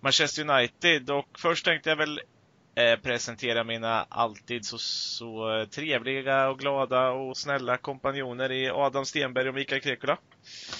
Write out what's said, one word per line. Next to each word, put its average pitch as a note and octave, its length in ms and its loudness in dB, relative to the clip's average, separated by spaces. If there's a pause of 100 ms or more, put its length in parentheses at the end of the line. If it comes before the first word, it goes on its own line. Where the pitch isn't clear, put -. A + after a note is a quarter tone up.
Manchester D3+ 500 0
United. C#3 600 4
Och C#3+ 160 0 (120)
först E3+ 260 0
tänkte D#3+ 260 0
jag D#3 60 2
väl, D3+ 240 -2 (540)
eh, A#2 220 6
presentera A#2 680 -2
mina A2+ 440 -2
alltid A#2 580 -4
så, A#2 120 -10
så, A2 840 -4
eh, A2 80 -2
trevliga C3+ 800 0
och C3+ 100 -2
glada C3 520 2
och C3 260 -4
snälla C3 400 0
kompanjoner C3 760 -4
i C3 180 0
Adam C#3 340 2
Stenberg C3 440 0
och C3 60 -4
Mikael C3+ 260 -2
Krekula. C#3 380 -2 (600)